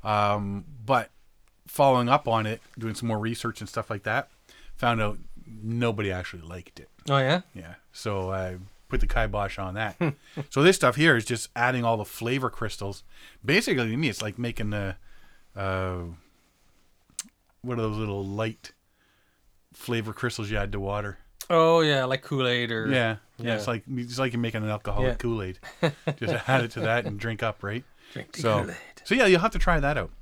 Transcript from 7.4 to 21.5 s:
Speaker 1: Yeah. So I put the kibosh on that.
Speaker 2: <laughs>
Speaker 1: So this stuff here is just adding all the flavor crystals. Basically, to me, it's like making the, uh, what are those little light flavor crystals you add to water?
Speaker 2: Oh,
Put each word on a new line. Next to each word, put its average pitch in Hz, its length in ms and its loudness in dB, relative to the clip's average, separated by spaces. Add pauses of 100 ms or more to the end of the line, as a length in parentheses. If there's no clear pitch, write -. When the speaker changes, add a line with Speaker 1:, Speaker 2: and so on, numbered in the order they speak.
Speaker 1:
Yeah. 85 220 -14 (180)
So 98 360 -4
I 92 280 -4 (320)
put 127 100 0
the - 80 4
kibosh 104 500 0
on 95 180 -6
that. 107 240 -4
Speaker 2:
<laughs> 151 160 0 (340)
Speaker 1:
So 139 140 2
this 185 120 8
stuff 127 220 4
here 151 180 6
is 113 80 2
just 117 320 -4
adding 123 300 2
all 117 100 4
the 104 80 -2
flavor 123 460 -4
crystals. 101 540 -6 (420)
Basically, 131 440 2
to 110 60 -2
me, 147 140 0
it's 101 120 -6
like 107 160 -6
making 113 340 -4
the, 98 260 -4 (580)
uh, 95 440 -4 (1600)
what 123 160 -6
are 117 40 -2
those 107 160 -2
little 101 280 -2
light 107 460 -4 (1000)
flavor 113 400 -4
crystals 113 360 -4
you 107 80 -2
add 101 140 0
to 101 80 -4
water? 101 400 -4 (300)
Speaker 2:
Oh, 165 320 6